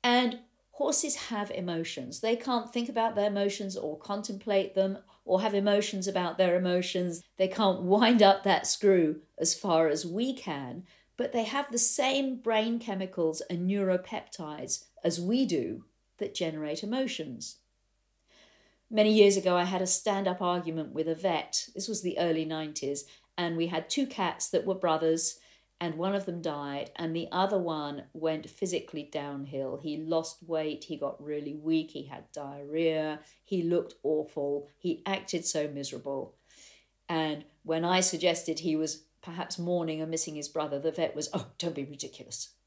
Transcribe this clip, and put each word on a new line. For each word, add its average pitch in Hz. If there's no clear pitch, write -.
And 240
horses 285
have 208
emotions. 165
They 226
can't 240
think 233
about 226
their 208
emotions 196
or 156
contemplate 196
them 190
or 190
have 214
emotions 202
about 180
their 180
emotions. 180
They 190
can't 190
wind 220
up 196
that 180
screw 170
as 160
far 165
as 156
we 226
can, 139
but -
they 226
have 277
the 240
same 269
brain 226
chemicals 185
and 180
neuropeptides 180
as 170
we 226
do 123
that 202
generate 156
emotions. 202
Many 214
years 202
ago, 185
I 175
had 185
a 185
stand-up 196
argument 165
with 160
a 165
vet. 165
This 196
was 214
the 180
early 160
nineties, 151
and 170
we 165
had 165
two 277
cats -
that -
were 190
brothers, 165
and 165
one 190
of 190
them 170
died, 143
and 165
the 165
other 196
one 151
went 156
physically 175
downhill. 139
He 151
lost 160
weight, 156
he 156
got -
really 147
weak, 160
he 143
had -
diarrhea, 151
he 180
looked 170
awful, 143
he 170
acted 190
so 151
miserable. 139
And 156
when 160
I 185
suggested 165
he 160
was 156
perhaps 170
mourning 170
and 160
missing 160
his 151
brother, 147
the 156
vet -
was, 151
"Oh, -
don't 170
be 143
ridiculous." -